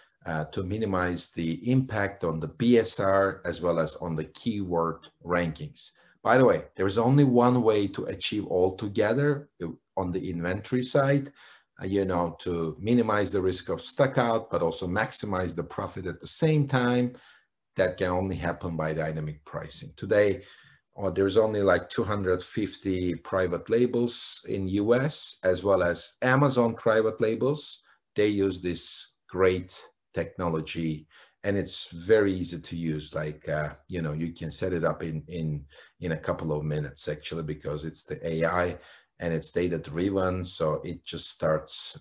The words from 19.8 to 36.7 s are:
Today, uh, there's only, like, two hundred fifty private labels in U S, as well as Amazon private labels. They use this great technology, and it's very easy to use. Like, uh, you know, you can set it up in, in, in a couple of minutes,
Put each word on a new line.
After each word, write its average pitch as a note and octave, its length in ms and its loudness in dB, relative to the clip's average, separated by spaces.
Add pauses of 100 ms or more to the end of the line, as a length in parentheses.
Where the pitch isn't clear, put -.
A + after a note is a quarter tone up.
Today, G2+ 460 2 (580)
uh, G2 100 -2
there's G2 260 2
only, A2 260 4
like, F2+ 260 4
two - 140 -2
hundred F#2+ 400 0
fifty F#2 720 -2
private F2+ 560 -2
labels A#2+ 760 0
in G2+ 180 -2
U G#2 300 4
S, - 480 -2
as F#2 180 2
well F#2+ 220 4
as E2+ 360 -2
Amazon B2+ 540 4
private A2 460 2
labels. A#2+ 600 -2 (360)
They G#2 100 4
use G2 340 2
this - 520 -6 (160)
great F#2 520 2 (340)
technology, E2 920 -4 (380)
and G2+ 120 0
it's - 360 -4
very G2 400 4
easy F2 260 -4
to D#2 180 -10
use. D#2 380 -6
Like, D#2 340 -8
uh, D2+ 260 -2 (120)
you F2+ 160 -6
know, D2+ 120 -4
you E2 180 -4
can D#2+ 180 -8
set F#2 220 -4
it E2+ 120 0
up D#2+ 200 -2
in, D#2 240 -6
in, D#2 360 -6 (360)
in F2 100 -4
a D#2+ 60 0
couple D#2+ 360 -4
of D2+ 120 -2
minutes, D2+ 420 -6